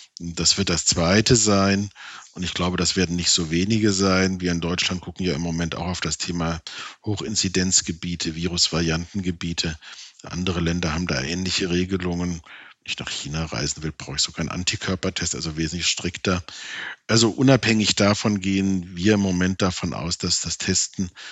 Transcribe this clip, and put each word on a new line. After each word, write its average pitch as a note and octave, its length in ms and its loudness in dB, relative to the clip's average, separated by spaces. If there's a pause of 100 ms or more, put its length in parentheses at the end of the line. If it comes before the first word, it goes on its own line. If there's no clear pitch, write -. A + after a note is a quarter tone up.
(200)
Das E2+ 380 0
wird G2 120 0
das E2 160 0
Zweite G2 500 4
sein. G2 540 4 (440)
Und F2+ 100 -6
ich F2 100 -4
glaube, F2+ 240 0
das F2 180 0
werden F2 200 2
nicht F2 160 2
so E2 180 2
wenige G#2 420 4
sein. F#2+ 480 2
Wir F2+ 120 0
in E2+ 100 0
Deutschland F2 400 -2
gucken F#2 240 -6
ja E2+ 80 2
im D2 80 -2
Moment E2 340 -2
auch E2+ 120 -4
auf F2+ 120 -4
das - 180 -4
Thema E2+ 440 -4 (420)
Hochinzidenzgebiete, F#2 1300 0
Virusvariantengebiete. E2+ 1400 -2 (460)
Andere F2 360 -2
Länder E2+ 340 0
haben E2+ 140 -2
da D2+ 140 -2
ähnliche F2 500 -2
Regelungen. F2 680 -2 (420)
Wenn - 100 -8
ich - 60 -6
nach - 100 -8
China D#2+ 360 -4
reisen C#2+ 380 -6
will, D#2 120 -4
brauche - 200 -10
ich - 60 0
sogar - 200 -4
einen - 80 -4
Antikörpertest, - 840 -2
also D#2+ 220 -6
wesentlich D#2+ 300 -2
strikter. - 560 -2 (640)
Also A2 220 6
unabhängig A2+ 680 4
davon G#2 440 2
gehen F#2+ 560 0
wir G2+ 200 4
im G2+ 40 4
Moment F#2 420 2
davon F#2 320 0
aus, E2+ 240 -4
dass - 240 0
das - 160 -4
Testen - 540 -2 (200)